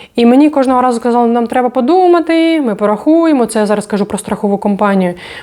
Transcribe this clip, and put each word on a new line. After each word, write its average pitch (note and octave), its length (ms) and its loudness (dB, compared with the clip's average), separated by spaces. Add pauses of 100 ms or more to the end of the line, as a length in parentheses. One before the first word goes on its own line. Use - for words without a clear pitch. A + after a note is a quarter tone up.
(140)
І A#3 120 2
мені C#4 240 4
кожного C4 320 0
разу B3 180 -2
казали: A#3+ 280 0
«Нам A#3 180 0
треба B3 220 -2
подумати, E4 920 2
ми A#3 140 -2
порахуємо». C4 720 0
Це A3+ 120 -4
я G#3+ 80 0
зараз G#3 200 -2
кажу G3+ 180 -2
про F#3+ 140 -6
страхову G3+ 400 -4
компанію. G3 560 0 (280)